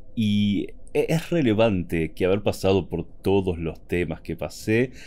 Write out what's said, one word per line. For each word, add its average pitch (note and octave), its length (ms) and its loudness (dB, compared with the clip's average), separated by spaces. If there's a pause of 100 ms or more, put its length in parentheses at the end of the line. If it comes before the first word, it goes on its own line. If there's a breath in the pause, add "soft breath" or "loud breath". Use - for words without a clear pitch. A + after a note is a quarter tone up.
(160)
Y G#2 520 2 (260)
e-, D3 160 2
es D#3+ 200 0
relevante G#2 840 2
que F#2 120 0
haber G2 160 2
pasado G2 460 2
por E2+ 200 -4 (140)
todos F#2+ 360 2
los D#2+ 300 -6
temas F2 340 -2
que E2 140 -8
pasé A2+ 560 -2 (160 loud breath)